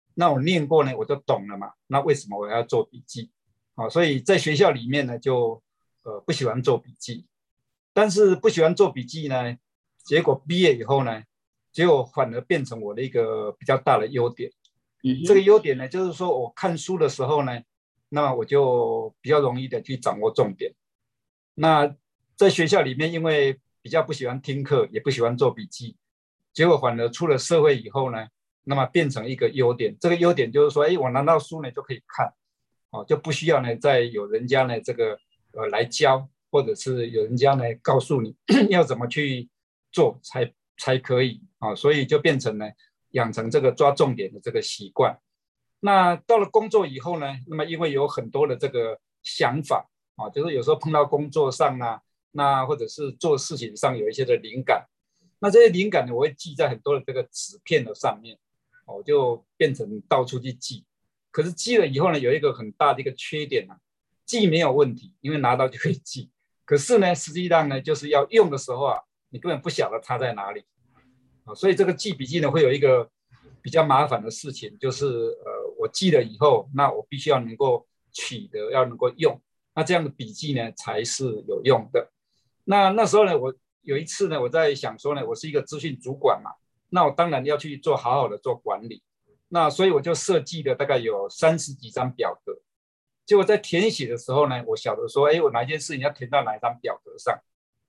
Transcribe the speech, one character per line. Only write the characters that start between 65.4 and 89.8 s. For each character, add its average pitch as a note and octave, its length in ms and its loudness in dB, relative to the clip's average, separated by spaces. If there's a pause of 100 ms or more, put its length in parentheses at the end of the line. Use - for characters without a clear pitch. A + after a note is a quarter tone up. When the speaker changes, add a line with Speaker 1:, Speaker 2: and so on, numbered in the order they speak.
Speaker 1:
到 C3 140 0
就 - 100 -16
可 - 80 -2
以 - 60 0
记。 - 360 -14 (360)
可 D3 100 2
是 F3 220 2
呢， F3+ 180 4
实 E3 160 -10
际 F3+ 160 -4
上 D#3+ 220 4
呢， C3+ 100 -4
就 D3 160 -2
是 D3 140 -8
要 C#3+ 200 4
用 G#3 220 6
的 C3+ 60 -4
时 B2+ 140 -8
候 B2+ 120 -4
啊， A#2+ 160 0 (300)
你 B2 100 -14
根 F3 100 -6
本 C#3+ 120 -4
不 E3+ 80 -8
晓 C#3+ 200 -2
得 A#2 140 -4
它 B2 140 -6
在 A#2+ 160 -4
哪 G2+ 180 -10
里 G#2 140 -14 (800)
啊。 - 100 -16
所 F#3+ 140 0
以 F#3 40 6
这 G3 120 4
个 F#3 80 0
记 G3+ 200 -6
笔 C3+ 120 -8
记 D#3 160 -4
呢， C#3+ 100 0
会 D#3+ 100 4
有 C3+ 120 6
一 D3 40 -2
个 C3 320 4 (520)
比 - 80 -12
较 D#3+ 160 4
麻 C#3+ 200 4
烦 A#2+ 160 -2
的 A2 80 -10
事 C3 220 -12
情， G#2 260 -14
就 C3 140 -2
是， C3+ 160 -4
呃， A2+ 720 -6
我 A2 80 -4
记 F#3 240 0
了 C3+ 100 6
以 A2 160 -6
后， C3+ 380 4
那 C#3 160 2
我 - 180 -6
必 C#3 80 -10
须 C#3+ 120 -6
要 C3+ 100 4
能 A2+ 160 -10
够 B2+ 320 0 (240)
取 G#2+ 360 -12
得， - 240 -8
要 - 140 2
能 A#2+ 120 -10
够 B2 200 0
用， D#3 240 0 (320)
那 D#3+ 100 -2
这 F3+ 100 -2
样 E3+ 100 2
的 C#3+ 60 -6
笔 A#2 220 -14
记 D3 220 -8
呢 A#2 200 -4
才 G#2+ 300 -6
是 A2+ 440 -6
有 F#2+ 160 -4
用 A#2+ 280 2
的。 - 200 -2 (540)
那， G3 240 4
那 G#3+ 160 2
时 - 120 4
候 G#3+ 80 8
呢， F3 100 2
我 C3 180 -2 (280)
有 C#3 160 -4
一 D#3+ 60 -6
次 F#3+ 240 -4
呢， D#3 120 -2
我 B2 80 -2
在 D3 280 2
想 A2+ 240 -8
说 D3 160 -4
呢， C3 100 -6
我 A2+ 80 -4
是 D#3 140 -12
一 D3+ 40 -10
个 C#3+ 120 0
资 D3+ 160 -10
讯 C#3 200 -8
主 C3 140 -10
管 C3+ 300 0
嘛， - 80 -14 (380)
那 F3+ 140 2
我 D3 60 4
当 E3+ 220 -2
然 B2+ 140 -2
要 D3 120 0
去 D3 220 -10
做 C#3+ 180 0
好 B2+ 240 0
好 A#2+ 60 0
的 G#2 100 -8
做 B2 180 -4
管 G#2+ 320 -8
理。 G#2+ 140 -18 (460)
那 E3+ 200 2
所 C#3+ 160 0